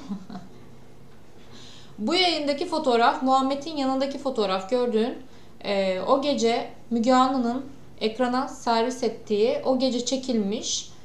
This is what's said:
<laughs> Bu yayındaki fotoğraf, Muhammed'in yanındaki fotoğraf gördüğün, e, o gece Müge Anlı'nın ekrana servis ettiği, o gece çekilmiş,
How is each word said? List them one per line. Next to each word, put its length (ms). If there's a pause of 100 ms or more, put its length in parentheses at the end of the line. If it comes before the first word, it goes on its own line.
(280)
<laughs> 220 (1500)
Bu 160
yayındaki 520
fotoğraf, 560
Muhammed'in 540
yanındaki 420
fotoğraf 520
gördüğün, 480 (460)
e, 360
o 220
gece 480 (200)
Müge 220
Anlı'nın 520 (360)
ekrana 480
servis 540
ettiği, 600
o 140
gece 260
çekilmiş, 840 (140)